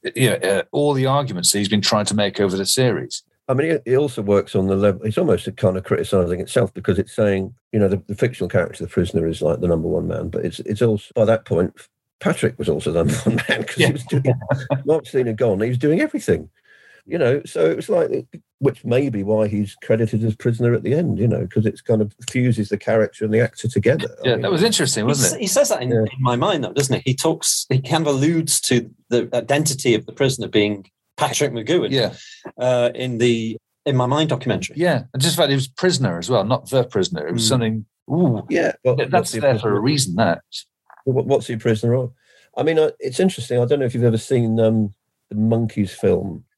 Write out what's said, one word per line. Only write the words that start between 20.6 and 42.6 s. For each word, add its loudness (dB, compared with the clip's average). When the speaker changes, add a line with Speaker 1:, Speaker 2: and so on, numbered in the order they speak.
Speaker 2:
at -2
the 0
end, 0
you 2
know, 0
'cause 0
it's -4
kind 0
of -4
fuses 0
the -2
character 0
and 0
the 4
actor -2
together. 0
I 0
Speaker 1:
Yeah, 2
Speaker 2:
mean, -2
Speaker 1:
that 0
was 2
interesting, 2
Speaker 3:
He 2
Speaker 1:
wasn't 2
Speaker 3:
s-, -6
Speaker 1:
it? -12
Speaker 3:
he -2
says 2
that 0
in, -4
Speaker 2:
Yeah. 2
Speaker 3:
in 0
My 0
Mind, 0
though, -6
doesn't 0
he? -2
He 0
talks, -2
he 2
kind -2
of 2
alludes 0
to 0
the 0
identity 0
of -4
the -14
prisoner -2
being 0
Patrick 0
McGowan, -2
Speaker 1:
Yeah. 0
Speaker 3:
uh, 2
in -6
the 0
In 0
My 2
Mind 0
documentary. -4
Speaker 1:
Yeah, 2
and -2
just 0
the 2
fact 4
he 4
was 0
prisoner 0
as -8
well, 4
not -2
the 2
prisoner. -2
It -4
was 0
Speaker 3:
Mm. 2
Speaker 1:
something, 0
ooh. 2
Speaker 2:
Yeah, 0
but 2
Speaker 1:
Yeah, 0
that's -4
Speaker 2:
what's 0
he -4
Speaker 1:
there 4
for 2
a -2
Speaker 2:
prisoner 0
Speaker 1:
reason, 0
that. 2
Speaker 2:
What, 0
what's 0
he -6
prisoner 2
of? -2
I -2